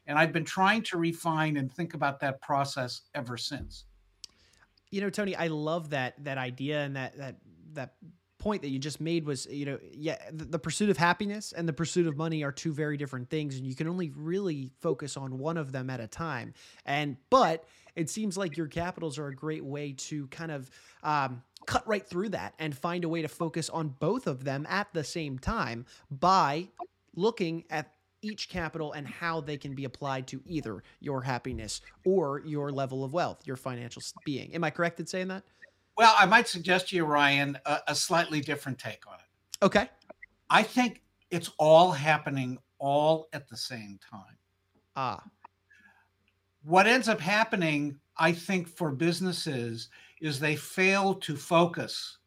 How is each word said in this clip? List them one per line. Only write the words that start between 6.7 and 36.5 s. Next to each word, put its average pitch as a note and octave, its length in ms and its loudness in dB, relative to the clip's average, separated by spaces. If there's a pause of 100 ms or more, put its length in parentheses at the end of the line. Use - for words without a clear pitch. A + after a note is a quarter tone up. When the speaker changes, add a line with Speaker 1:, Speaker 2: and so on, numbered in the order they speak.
Speaker 2:
and C#3 160 -4
that, B2+ 200 -8
that, C3+ 200 -12 (380)
that C3+ 200 -10 (440)
point G#3 220 -2
that C#3+ 100 -6
you C3+ 100 -2
just C#3+ 200 -8
made E3 240 -2
was, C#3+ 220 -6
you C#3+ 180 -8
know, C#3 140 -6 (140)
yeah, D3 240 -6 (160)
the, D#3 120 -10
the D#3 140 -4
pursuit G3+ 320 0
of F3 60 4
happiness G3+ 560 2
and E3 160 -2
the D#3 40 2
pursuit E3 360 2
of C#3+ 80 -2
money D#3+ 260 -2
are C#3+ 80 -2
two D#3 220 -4
very D3+ 240 -2
different C3+ 340 -8
things, D3 260 -2
and C3 80 -8
you C3 120 -6
can D#3+ 100 -4
only F3 300 -4
really D#3 640 -4
focus D3+ 360 -2
on C3 220 -8
one D#3+ 180 -2
of C#3+ 140 -6
them C3 180 -6
at B2+ 120 -6
a A2+ 80 -10
time. B2+ 440 -8 (320)
And, C#3+ 320 -2 (140)
but E3+ 380 4 (260)
it E3 160 -4
seems G#3+ 260 -4
like F3 200 -4
your E3 100 -2
capitals E3 500 -6
are D3 120 -8
a C#3 40 -10
great D3+ 320 -8
way C#3+ 280 -8
to C#3+ 340 -8
kind D#3+ 240 -10
of, C3+ 180 -8 (360)
um, C3+ 360 0 (260)
cut - 200 0
right G#3 180 0
through F#3+ 260 -4
that G#2 280 -6
and D3+ 180 -4
find F3 280 -2
a E3 40 0
way E3 140 -2
to D3+ 60 -4
focus E3 420 -4
on D#3 200 -4 (100)
both G3+ 260 0
of C3+ 160 -4
them C#3 260 -4
at G3 240 -2
the D#3 120 -2
same C#3+ 340 -6
time B2+ 480 -4 (240)
by E3 560 4 (480)
looking F3 560 0
at D3+ 240 -6 (280)
each G#3+ 260 -8
capital D#3+ 440 -6
and D3 140 -8
how E3 340 -4
they D3 160 -6
can C#3 180 -8
be C3+ 100 -6
applied C3 440 -6
to C3+ 180 -10
either A2+ 360 -6 (180)
your C3+ 200 -6
happiness B2 600 -6 (240)
or D#3 400 2
your D3 280 -4
level C3+ 320 -4
of C3 80 -8
wealth, D3+ 320 -2
your C3+ 120 -8
financial A#2+ 440 -10
s-, - 140 -12 (100)
being. C3 300 -6
Am E3+ 100 -2
I D3+ 60 2
correct E3+ 300 -2
in D#3+ 60 -8
saying F#3 220 -6
that? F#3+ 140 -10 (540)
Speaker 1:
Well, A3 220 12
I G3+ 60 12
might A3+ 240 8
suggest F3+ 400 2